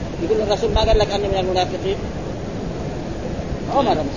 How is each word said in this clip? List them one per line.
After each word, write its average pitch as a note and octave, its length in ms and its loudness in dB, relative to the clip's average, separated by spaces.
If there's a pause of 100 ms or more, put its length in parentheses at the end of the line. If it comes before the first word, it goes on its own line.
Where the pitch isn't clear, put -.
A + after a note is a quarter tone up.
(220)
يقول: G#3+ 180 2
"الرسول G#3 300 2
ما G#3+ 100 4
قال A3 180 6
لك G#3 120 4
أني G3+ 180 0
من F#3+ 100 2
المنافقين؟" F#3 580 0 (1800)
عمر A#3+ 180 4
بن D3+ 220 0